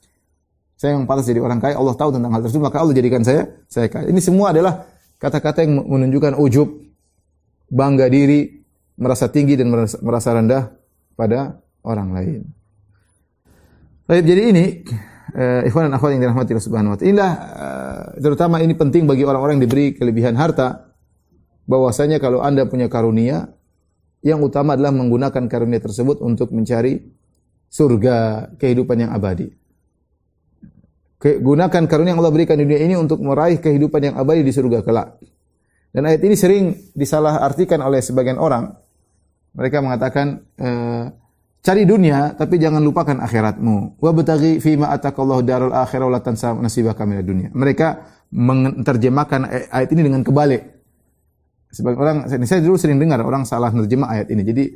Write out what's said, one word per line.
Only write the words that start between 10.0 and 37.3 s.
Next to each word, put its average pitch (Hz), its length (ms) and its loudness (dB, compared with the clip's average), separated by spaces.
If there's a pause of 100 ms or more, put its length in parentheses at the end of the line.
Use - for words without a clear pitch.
merasa 117 320 -2
rendah 117 300 2 (500)
pada 113 480 -4 (240)
orang 104 260 -4
lain. 92 300 -6 (1700)
Baik, 170 160 4
jadi 180 160 4 (100)
ini, 175 120 6 (760)
eh, 127 320 0
ikhwan 156 200 0
dan 131 120 -2
akhwat 139 160 0
yang 123 100 0
dirahmati 123 220 0
Allah 110 160 -4
Subhanahu 107 280 -2
wa 101 40 -6
taala. 180 160 0
Inilah, 196 200 2
eh, - 680 -12 (240)
terutama 165 340 2
ini 165 140 2
penting 160 320 2
bagi 139 160 2
orang-orang 139 400 0
yang 123 80 2
diberi 139 240 2
kelebihan 120 400 0
harta, 143 580 -2 (720)
bahwasanya 131 560 0
kalau 127 240 0
Anda 135 240 0
punya 123 220 -2
karunia, 113 580 0 (720)
yang 151 220 0
utama 143 340 0
adalah 143 160 0
menggunakan 127 560 -2
karunia 117 320 -2
tersebut 120 400 -4
untuk 120 320 -2
mencari 117 560 -2 (600)
surga, 117 800 0 (100)
kehidupan 123 400 0
yang 113 120 -4
abadi. 95 360 -4 (1700)
Ke-, 147 240 0
gunakan 160 480 2
karunia 170 240 2
yang 170 80 0
Allah 160 120 2
berikan 156 280 2
di 143 80 2
dunia 151 160 2
ini 180 80 2
untuk 160 320 0
meraih 156 320 0
kehidupan 147 560 0
yang - 40 -10
abadi 143 280 2
di 131 80 0
surga 117 320 0
kelak. 113 320 -2 (720)
Dan 139 160 -4
ayat 156 160 2
ini 202 160 4
sering 190 560 0
disalahartikan 151 880 0